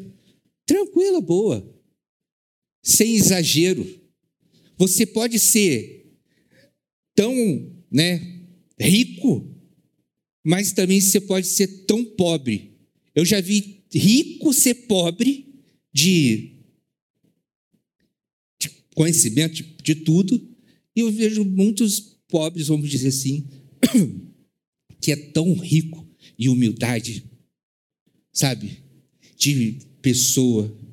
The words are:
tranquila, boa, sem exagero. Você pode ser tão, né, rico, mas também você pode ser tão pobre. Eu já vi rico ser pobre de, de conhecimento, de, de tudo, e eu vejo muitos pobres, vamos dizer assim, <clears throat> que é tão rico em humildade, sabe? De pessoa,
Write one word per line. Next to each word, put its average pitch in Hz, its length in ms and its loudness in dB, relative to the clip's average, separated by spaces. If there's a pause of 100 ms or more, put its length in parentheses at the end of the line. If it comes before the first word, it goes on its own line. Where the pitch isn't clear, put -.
(680)
tranquila, 370 540 2
boa, 170 600 -2 (1000)
sem 226 320 2
exagero. 175 720 2 (880)
Você 190 300 2
pode 233 320 -2
ser - 760 0 (1000)
tão, 226 200 0 (560)
né, 165 540 -2 (340)
rico, 190 680 0 (960)
mas 185 280 -2
também 190 280 2
você 196 200 2
pode 190 260 -2
ser 190 400 -4
tão 220 180 0
pobre. 160 720 -4 (380)
Eu 160 100 2
já 196 160 2
vi 202 520 -2
rico 247 600 2
ser 240 220 2 (120)
pobre 196 600 0 (460)
de, 139 680 2 (2000)
de - 80 -6 (260)
conhecimento, 160 600 0
de, - 80 -10 (200)
de 160 120 0
tudo, 165 600 -2 (400)
e 226 60 -2
eu 226 100 0
vejo 214 340 0
muitos 196 560 0 (280)
pobres, 160 400 -4
vamos 151 220 0
dizer 135 180 -2
assim, 135 400 -4 (320)
<clears throat> - 1200 -4
que 151 120 -2
é 143 40 -2
tão 160 380 -2
rico - 520 -2 (320)
em 120 100 0
humildade, 120 760 -2 (1080)
sabe? 120 500 -4 (540)
De 127 420 -2 (280)
pessoa, 117 680 0 (200)